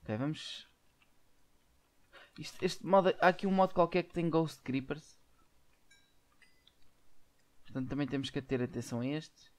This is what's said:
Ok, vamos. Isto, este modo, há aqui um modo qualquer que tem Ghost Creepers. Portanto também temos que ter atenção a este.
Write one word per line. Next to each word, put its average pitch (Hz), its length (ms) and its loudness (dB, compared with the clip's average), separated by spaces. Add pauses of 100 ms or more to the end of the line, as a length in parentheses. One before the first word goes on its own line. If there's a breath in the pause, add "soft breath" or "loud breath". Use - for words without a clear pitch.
Ok, 107 140 -4
vamos. 147 520 -6 (1700 loud breath)
Isto, - 260 -10
este - 220 -2
modo, 185 340 6
há 175 80 8
aqui 185 180 2
um 190 60 4
modo 190 220 4
qualquer 170 280 4
que - 120 -10
tem 170 160 0
Ghost 160 320 0
Creepers. 135 560 -6 (2500)
Portanto 131 240 -6
também 139 180 0
temos 135 240 -4
que 143 100 -4
ter 131 220 -2
atenção 120 380 -4
a 123 60 -2
este. - 520 -8